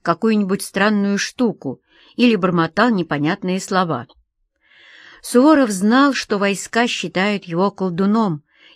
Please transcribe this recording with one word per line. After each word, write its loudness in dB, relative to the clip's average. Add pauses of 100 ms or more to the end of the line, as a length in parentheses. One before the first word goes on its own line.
какую-нибудь 0
странную -2
штуку -4 (360)
или 4
бормотал 0
непонятные -2
слова. -4 (1120)
Суворов 4
знал, 2
что -4
войска -2
считают -4
его -2
колдуном, -2 (340)